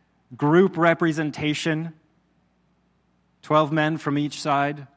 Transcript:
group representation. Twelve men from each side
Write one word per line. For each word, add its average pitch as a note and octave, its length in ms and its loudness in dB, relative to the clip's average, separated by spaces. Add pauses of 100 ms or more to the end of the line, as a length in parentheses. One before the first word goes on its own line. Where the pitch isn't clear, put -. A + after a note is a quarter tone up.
(360)
group E3+ 400 4
representation. D#3+ 1160 -2 (1500)
Twelve D3+ 280 2
men D#3 260 0
from C#3+ 220 -2
each D3 240 -4
side C#3+ 540 -2